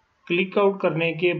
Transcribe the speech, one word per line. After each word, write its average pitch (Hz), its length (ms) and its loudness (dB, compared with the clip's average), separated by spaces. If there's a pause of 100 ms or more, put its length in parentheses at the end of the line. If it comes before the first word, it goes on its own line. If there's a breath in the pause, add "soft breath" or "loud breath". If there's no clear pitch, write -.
(260)
Click 185 320 -2
out 196 220 2
करने 165 340 0
के 175 260 0